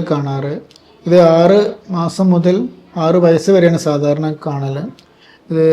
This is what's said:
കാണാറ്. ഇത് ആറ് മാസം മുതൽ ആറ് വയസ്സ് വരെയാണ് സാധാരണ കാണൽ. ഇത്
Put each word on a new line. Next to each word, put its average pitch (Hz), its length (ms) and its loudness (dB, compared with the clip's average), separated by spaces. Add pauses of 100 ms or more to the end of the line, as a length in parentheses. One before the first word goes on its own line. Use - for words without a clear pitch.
(120)
കാണാറ്. 139 420 -6 (520)
ഇത് 175 120 2 (220)
ആറ് 185 200 4 (300)
മാസം 180 400 -2
മുതൽ 175 260 2 (420)
ആറ് 165 200 0
വയസ്സ് 170 340 2
വരെയാണ് 170 380 2
സാധാരണ 147 380 -2 (180)
കാണൽ. 139 320 -6 (720)
ഇത് 160 240 0